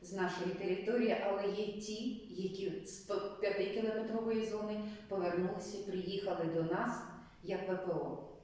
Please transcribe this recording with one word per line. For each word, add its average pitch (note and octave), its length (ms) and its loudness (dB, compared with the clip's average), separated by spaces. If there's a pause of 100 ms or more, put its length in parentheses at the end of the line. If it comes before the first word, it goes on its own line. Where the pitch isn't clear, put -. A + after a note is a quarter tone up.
з F3+ 120 -10
нашої F3+ 380 0
території, G3+ 640 4 (100)
але G3 200 2
є G3+ 340 0
ті, A3 480 -4
які F3+ 560 -2
з - 140 -8
п-, G3+ 320 -2 (100)
п'ятикілометрової A3 1040 2
зони G#3+ 360 -2 (260)
повернулися, F#3 720 0
приїхали F3+ 680 -2
до E3 180 2
нас G3+ 380 0 (420)
як F#3 200 -2
В F#3+ 40 -2
П F3+ 260 0
О. - 240 0 (260)